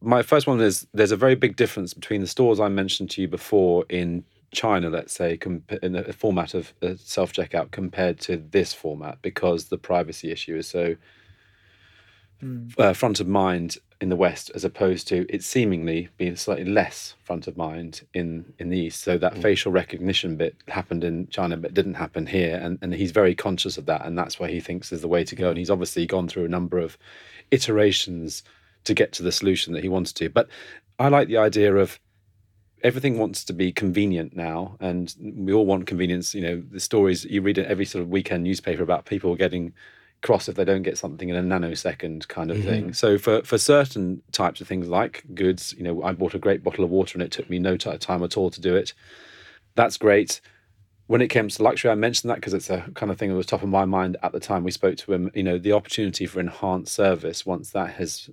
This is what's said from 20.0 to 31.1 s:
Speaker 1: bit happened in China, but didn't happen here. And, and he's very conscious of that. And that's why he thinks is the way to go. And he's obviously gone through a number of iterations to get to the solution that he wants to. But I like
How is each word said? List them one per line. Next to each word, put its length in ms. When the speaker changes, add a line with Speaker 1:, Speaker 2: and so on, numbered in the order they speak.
Speaker 1:
bit 220
happened 380
in 240
China, 280
but 160
didn't 220
happen 320
here. 340
And, 220
and 120
he's 180
very 240
conscious 420
of 80
that. 180
And 140
that's 220
why 80
he 100
thinks 320
is 120
the 60
way 140
to 140
go. 140
And 80
he's 120
obviously 340
gone 220
through 180
a 40
number 300
of 200
iterations 920
to 100
get 180
to 100
the 80
solution 440
that 100
he 40
wants 260
to. 140
But 200
I 100
like 200